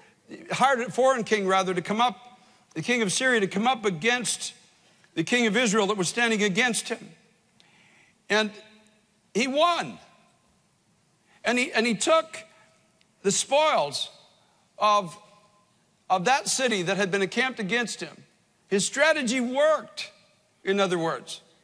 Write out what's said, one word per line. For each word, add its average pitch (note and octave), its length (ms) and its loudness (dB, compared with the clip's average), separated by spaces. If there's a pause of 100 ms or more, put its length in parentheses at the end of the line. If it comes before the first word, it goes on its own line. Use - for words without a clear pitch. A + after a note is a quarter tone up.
(500)
hired A#3+ 300 2
a A#3+ 100 -6
foreign C4 320 2
king, G3+ 240 -2
rather, F#3 280 0
to F3+ 80 -4
come G#3 180 -2
up, B3 160 0 (580)
the D#3 80 -8
king A#3+ 200 0
of F#3 100 0
Syria, B3 280 2
to G3 60 2
come G#3 200 -2
up B3 180 0
against G#3+ 720 -2 (600)
the E3 80 -2
king A#3+ 240 2
of G#3 100 0
Israel A3 320 2
that G#3 100 -2
was F3 100 -2
standing A3+ 340 0
against G#3 460 0
him. - 220 -10 (1200)
And G#3 200 2 (840)
he B3 120 0
won. C#4 520 0 (1500)
And A#3+ 140 2
he, C4 140 -2
and A3 140 0
he A#3 80 2
took D#4+ 440 2 (840)
the G3 100 0
spoils C4 760 0 (680)
of, G#3 400 2 (880)
of F#3 180 2
that C4+ 220 2
city A#3 340 0
that F3+ 140 0
had F#3+ 140 0
been G3 120 0
encamped A#3+ 380 -2
against A3 400 -4
him. - 240 -14 (440)
His G3 180 0
strategy C#4 540 2
worked, C4+ 720 0 (520)
in G3 160 0
other F3+ 180 0
words. D3 420 -6 (240)